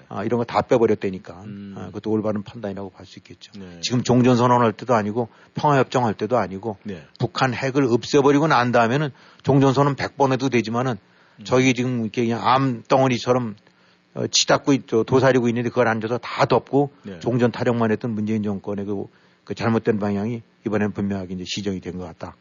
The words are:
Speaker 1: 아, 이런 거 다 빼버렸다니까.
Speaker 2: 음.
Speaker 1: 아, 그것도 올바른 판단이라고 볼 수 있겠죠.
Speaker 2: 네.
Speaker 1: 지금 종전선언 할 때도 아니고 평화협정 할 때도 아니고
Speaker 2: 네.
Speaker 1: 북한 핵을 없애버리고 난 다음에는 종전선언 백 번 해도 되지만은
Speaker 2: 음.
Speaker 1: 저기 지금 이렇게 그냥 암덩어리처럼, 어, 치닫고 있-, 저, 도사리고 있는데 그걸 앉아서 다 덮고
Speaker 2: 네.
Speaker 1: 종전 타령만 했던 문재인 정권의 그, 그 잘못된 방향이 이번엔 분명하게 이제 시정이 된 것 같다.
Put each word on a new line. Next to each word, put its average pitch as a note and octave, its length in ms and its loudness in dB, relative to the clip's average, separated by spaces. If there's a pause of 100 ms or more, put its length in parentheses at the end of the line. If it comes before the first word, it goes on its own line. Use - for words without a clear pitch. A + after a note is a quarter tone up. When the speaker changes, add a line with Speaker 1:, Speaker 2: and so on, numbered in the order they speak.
Speaker 1:
아, A2 160 -8
이런 A#2 140 0
거 A#2 60 -4
다 - 160 0
빼버렸다니까. G2+ 840 0
Speaker 2:
음. G2+ 320 -14
Speaker 1:
아, F#2 100 -12
그것도 G#2 240 -8
올바른 G#2+ 320 -2
판단이라고 G2+ 460 -12
볼 F#2 160 -20
수 - 140 -20
있겠죠. - 380 -20
Speaker 2:
네. F2+ 240 -18
Speaker 1:
지금 A#2 220 0
종전선언 B2 580 4
할 A2 120 2
때도 B2 200 -2
아니고 A2 360 -2 (260)
평화협정 C3+ 500 2
할 A2 100 0
때도 A#2 220 -2
아니고 G2 460 -4
Speaker 2:
네. F2 220 -12 (120)
Speaker 1:
북한 B2 360 -2
핵을 C3+ 320 0
없애버리고 C#3 600 4
난 B2 240 2
다음에는 A#2+ 380 2 (340)
종전선언 C#3 520 4
백 - 220 -6
번 C3+ 160 2
해도 B2+ 160 -2
되지만은 A#2 480 -2 (420)
Speaker 2:
음. G#2+ 60 -18
Speaker 1:
저기 B2+ 280 4
지금 B2 280 -2
이렇게 A2+ 220 -2
그냥 A#2 220 -2
암덩어리처럼, B2 1120 0 (600)
어, B2 120 -2
치닫고 - 460 2
있-, A#2+ 140 -2
저, A2+ 160 2
도사리고 B2+ 440 4
있는데 A#2 220 -2
그걸 A#2+ 180 2
앉아서 A2+ 300 -2
다 - 280 -2
덮고 C#3 460 2 (120)
Speaker 2:
네. F#2+ 160 -14
Speaker 1:
종전 A#2+ 320 0
타령만 A#2 400 0
했던 A2+ 200 -4
문재인 G#2+ 320 -2
정권의 G2+ 420 -6
그, G2+ 200 -6 (400)
그 G#2 100 -10
잘못된 A2+ 440 0
방향이 G#2 420 -4 (240)
이번엔 G#2 260 0
분명하게 G2 440 -6
이제 F2+ 120 -8
시정이 G2 320 -6
된 F2 180 -10
것 F2+ 60 -8
같다. E2+ 380 -14